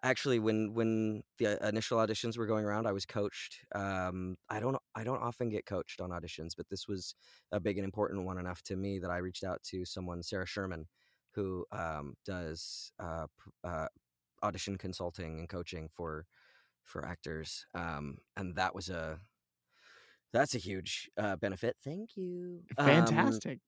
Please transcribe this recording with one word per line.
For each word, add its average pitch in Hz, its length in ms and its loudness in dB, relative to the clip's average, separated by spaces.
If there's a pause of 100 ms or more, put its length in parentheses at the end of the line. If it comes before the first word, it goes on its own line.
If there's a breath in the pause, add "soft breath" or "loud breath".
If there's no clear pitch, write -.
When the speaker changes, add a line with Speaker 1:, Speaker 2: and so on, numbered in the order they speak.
Speaker 1:
actually, 127 360 4
when, 110 340 4
when 110 500 2 (160)
the 104 280 4
initial 113 320 2
auditions 113 380 2
were 113 100 0
going 107 180 4
around, 107 220 2
I 101 60 4
was 98 120 -2
coached. - 540 -2 (160)
Um, 92 640 0 (120)
I 107 100 0
don't, 135 180 2 (180)
I 110 80 -4
don't 127 180 0
often 120 280 0
get 104 160 0
coached - 360 -4
on 90 100 -4
auditions, 85 460 -6
but 82 120 -8
this - 180 -6
was 98 280 -4 (360 soft breath)
a 104 80 0
big 92 180 2
and 98 80 0
important 98 400 0
one 92 140 -2
enough 90 240 -4
to 95 140 -4
me 98 220 -2
that 90 120 -4
I 90 60 0
reached 92 280 -4
out 92 200 -4
to 92 200 -4
someone, 90 380 -6
Sarah 92 240 -4
Sherman, 90 400 -4 (460)
who, 95 380 -2
um, 76 440 -4 (100)
does, 87 760 -6
uh, 82 280 -4 (100)
pr-, - 120 -20 (140)
uh, 82 240 0 (560)
audition 98 340 -2
consulting 87 600 -4
and 82 100 -8
coaching 85 440 -6
for, 80 340 -6 (560)
for - 220 -8
actors. - 600 -6 (100)
Um, 76 440 -4 (180)
and 92 200 -4
that 92 180 2
was 92 140 -6
a, 82 300 -4 (1120 soft breath)
that's 135 240 6
a - 20 0
huge, 95 600 -4
uh, 101 180 2
benefit. 98 480 0
Thank 185 340 -8
you. 180 460 -6 (140)
Um, 143 640 8
Speaker 2:
Fantastic. 131 260 -6